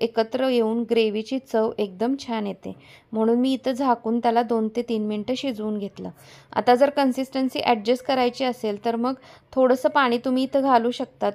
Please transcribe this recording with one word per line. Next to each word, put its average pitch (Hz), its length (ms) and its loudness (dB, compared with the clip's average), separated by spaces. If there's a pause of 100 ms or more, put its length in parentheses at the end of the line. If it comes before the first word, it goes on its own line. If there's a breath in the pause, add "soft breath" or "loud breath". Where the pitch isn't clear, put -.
एकत्र 226 460 -2
येऊन 233 420 0
ग्रेव्हीची 220 500 0
चव 226 380 0
एकदम 208 380 -2 (120)
छान 220 200 -4
येते. 190 280 -10 (360 loud breath)
म्हणून 220 280 2
मी 262 140 2
इथं 262 180 -4
झाकून 240 480 0
त्याला 233 220 2
दोन 226 340 0
ते 240 60 -2
तीन 220 260 -2
मिनटं 214 300 -4
शिजवून 214 400 -4
घेतलं. 190 320 -10 (440 loud breath)
आता 233 220 4
जर 277 140 4
कन्सिस्टन्सी 262 680 -2
ॲडजस्ट 240 460 0
करायची 254 380 0
असेल, 220 420 -4
तर 233 100 0
मग 240 180 -2 (400 loud breath)
थोडंसं 262 360 4
पाणी 254 280 2
तुम्ही 254 260 0
इथं 269 180 0
घालू 247 300 4
शकता. - 440 -4